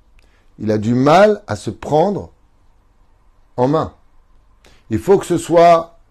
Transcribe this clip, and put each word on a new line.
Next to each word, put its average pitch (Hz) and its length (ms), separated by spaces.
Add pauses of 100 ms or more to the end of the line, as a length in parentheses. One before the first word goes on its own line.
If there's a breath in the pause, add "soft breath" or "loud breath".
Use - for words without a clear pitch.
(600)
Il 107 100
a 107 80
du 110 160
mal 180 540
à 104 80
se - 140
prendre 151 640 (1200)
en 123 100
main. 143 280 (960 soft breath)
Il 110 100
faut 190 180
que 185 80
ce 175 100
soit 170 600 (120)